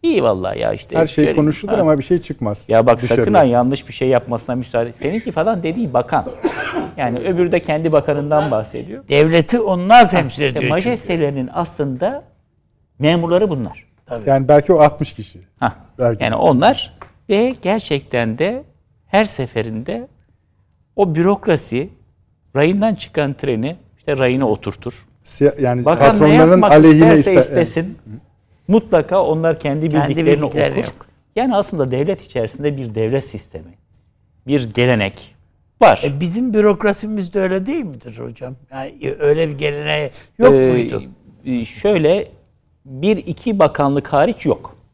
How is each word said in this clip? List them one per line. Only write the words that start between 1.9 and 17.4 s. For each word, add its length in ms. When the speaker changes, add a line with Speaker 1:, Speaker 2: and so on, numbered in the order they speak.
Speaker 2:
bir 40
şey 180
çıkmaz 480
Speaker 1:
"Ya 160
bak 160
Speaker 2:
dışarıya. 240
Speaker 1:
sakın 80
ha 100
yanlış 440
bir 60
şey 140
yapmasına 480
müsaade." 380
Seninki 380
falan 320
dediği 300
bakan. 340
Yani 220
öbürü 320
de 80
kendi 320
bakanından 600
bahsediyor. 580
Speaker 3:
Devleti 500
onlar 500
temsil 140
Speaker 1:
Ha, 40
işte 180
Speaker 3:
ediyor 160
çünkü. 80
Speaker 1:
majestelerinin 840
aslında 680
memurları 500
bunlar. 360
Speaker 3:
Tabii. 240
Speaker 2:
Yani 180
belki 260
o 60
altmış 340
kişi. 260
Speaker 1:
Ha. 140
Speaker 2:
Belki. 240
Speaker 1:
Yani 120
onlar 640
ve 320